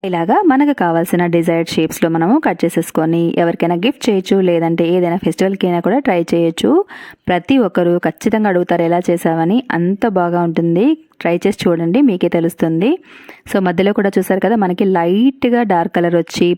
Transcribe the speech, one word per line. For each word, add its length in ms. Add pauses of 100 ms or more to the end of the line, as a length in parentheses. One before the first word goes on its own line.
ఇలాగా 280 (140)
మనకు 320
కావాల్సిన 420 (100)
డిజైర్డ్ 400
షేప్స్‌లో 400
మనము 300
కట్ 200
చేసేసుకొని 560 (220)
ఎవరికైనా 340 (100)
గిఫ్ట్ 200
చేయొచ్చు, 300 (140)
లేదంటే 340 (140)
ఏదైనా 260
ఫెస్టివల్కి 440
అయినా 200
కూడా 180
ట్రై 140 (120)
చేయొచ్చు. 380 (600)
ప్రతి 260 (100)
ఒక్కరు 280 (120)
ఖచ్చితంగా 460
అడుగుతారు 380
ఎలా 100 (100)
చేసావని, 480 (200)
అంత 300 (120)
బాగా 280
ఉంటుంది. 380 (360)
ట్రై 220
చేసి 220
చూడండి, 340 (100)
మీకే 280
తెలుస్తుంది. 540 (600)
So 160
మధ్యలో 320
కూడా 180
చూసారు 300
కదా, 160
మనకి 240 (100)
లైట్‌గా 680 (100)
డార్క్ 260
కలర్ 220
వచ్చి 360